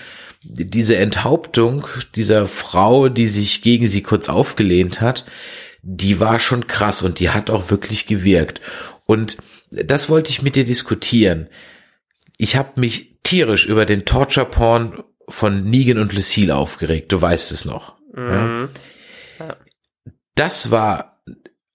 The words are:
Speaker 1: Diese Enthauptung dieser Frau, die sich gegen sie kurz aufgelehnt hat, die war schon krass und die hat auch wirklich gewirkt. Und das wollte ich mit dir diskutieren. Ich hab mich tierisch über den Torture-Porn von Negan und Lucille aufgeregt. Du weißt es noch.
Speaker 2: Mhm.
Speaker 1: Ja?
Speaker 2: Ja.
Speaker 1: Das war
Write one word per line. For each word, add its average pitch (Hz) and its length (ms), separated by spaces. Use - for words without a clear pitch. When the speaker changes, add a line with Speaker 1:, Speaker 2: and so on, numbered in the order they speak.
Speaker 1:
Diese 104 540
Enthauptung 120 880
dieser 107 320
Frau, 123 600
die 117 180
sich 104 340
gegen 117 260
sie 101 140
kurz - 280
aufgelehnt 92 720
hat, 120 240
die 95 360
war 113 200
schon 120 280
krass 101 360
und 90 160
die 85 120
hat 104 200
auch 95 180
wirklich 104 380
gewirkt. 92 520
Und 107 320
das - 400
wollte 156 220
ich - 100
mit 139 140
dir 135 100
diskutieren. 107 840
Ich - 180
hab 135 220
mich - 460
tierisch 127 440
über 107 180
den 101 200
Torture-Porn 117 960
von 98 360
Negan 120 360
und 104 140
Lucille 95 420
aufgeregt. 78 560
Du 92 100
weißt 85 300
es 78 140
noch. - 300
Speaker 2:
Mhm. 120 540
Speaker 1:
Ja? 160 60
Speaker 2:
Ja. - 120
Speaker 1:
Das 143 380
war 107 500